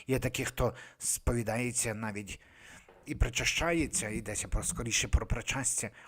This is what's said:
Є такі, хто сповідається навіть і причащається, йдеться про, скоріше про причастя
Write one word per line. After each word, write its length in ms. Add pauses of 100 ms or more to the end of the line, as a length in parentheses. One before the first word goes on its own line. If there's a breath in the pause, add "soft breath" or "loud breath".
Є 120
такі, 260
хто 300 (220 loud breath)
сповідається 960
навіть 480 (640 loud breath)
і 100
причащається, 920
йдеться 380
про, 160
скоріше 440
про 200
причастя 600 (180 loud breath)